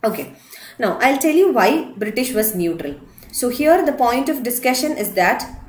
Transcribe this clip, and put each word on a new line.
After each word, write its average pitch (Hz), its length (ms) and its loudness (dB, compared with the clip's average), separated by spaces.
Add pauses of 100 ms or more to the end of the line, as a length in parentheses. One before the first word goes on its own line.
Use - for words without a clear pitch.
Okay. - 300 -4 (460)
Now, 190 240 -2
I'll 277 160 4
tell 311 160 2
you 359 180 6
why 247 440 2
British 214 360 -4
was 214 220 0
neutral. 165 400 -4 (360)
So - 180 -4
here 302 360 4
the 285 80 0
point 254 360 0
of 277 140 -4
discussion 254 540 -2
is 196 160 -6
that 190 340 0 (220)